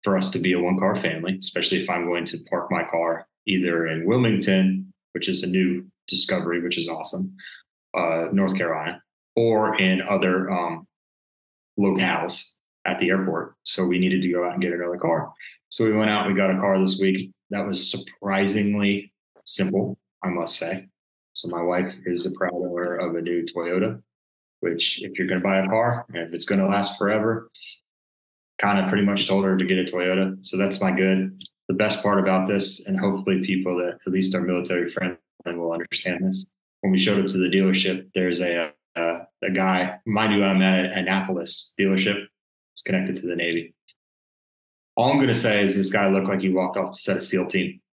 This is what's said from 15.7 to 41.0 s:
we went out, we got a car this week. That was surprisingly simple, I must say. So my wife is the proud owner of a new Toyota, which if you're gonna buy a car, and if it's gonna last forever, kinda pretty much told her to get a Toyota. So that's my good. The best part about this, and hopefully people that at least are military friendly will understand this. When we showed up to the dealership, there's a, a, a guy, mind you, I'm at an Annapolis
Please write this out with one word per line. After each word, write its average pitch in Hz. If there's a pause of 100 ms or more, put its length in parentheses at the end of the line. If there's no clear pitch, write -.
we 107
went 107
out, 104
we 98
got 95
a 95
car 98
this 95
week. 95 (180)
That 101
was 95
surprisingly 101 (340)
simple, 95 (260)
I 92
must 87
say. 92 (460)
So -
my 87
wife 90 (120)
is 87
the 92
proud 90
owner 87
of 85
a 82
new 85
Toyota, 87 (600)
which 85
if -
you're 92
gonna 92
buy 95
a 95
car, 117
and 87
if 82
it's 85
gonna 95
last 98
forever, 110 (1080)
kinda 101
pretty 101
much 101
told 98
her 95
to 92
get 92
a 90
Toyota. 95 (100)
So 92
that's 95
my 95
good. 95 (280)
The 95
best 107
part 101
about 92
this, -
and 95
hopefully 95
people 92
that 90
at 90
least 95
are 90
military 87
friendly 90 (280)
will 85
understand 87
this. 95 (300)
When 98
we 92
showed 98
up -
to 95
the 90
dealership, 95
there's 90
a, 85 (220)
a, 82 (240)
a 95
guy, 92
mind 107
you, 101
I'm 95
at 92
an -
Annapolis 92